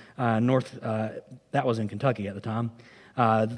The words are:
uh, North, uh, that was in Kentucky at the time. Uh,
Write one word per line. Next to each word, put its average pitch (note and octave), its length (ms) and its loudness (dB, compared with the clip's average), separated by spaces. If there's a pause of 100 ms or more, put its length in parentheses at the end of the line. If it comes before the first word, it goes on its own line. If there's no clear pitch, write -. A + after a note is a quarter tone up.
(180)
uh, A#2 200 2
North, B2+ 460 2
uh, A2 240 -2 (420)
that C#3 160 0
was A2+ 140 0
in G#2+ 80 -2
Kentucky G#2 400 -2
at G2 60 -8
the G2 60 -10
time. A2+ 300 -4 (440)
Uh, A2 320 4 (120)